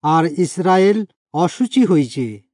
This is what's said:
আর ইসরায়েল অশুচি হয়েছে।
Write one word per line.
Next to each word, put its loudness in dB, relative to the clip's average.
আর 2
ইসরায়েল 0
অশুচি 0
হয়েছে। -2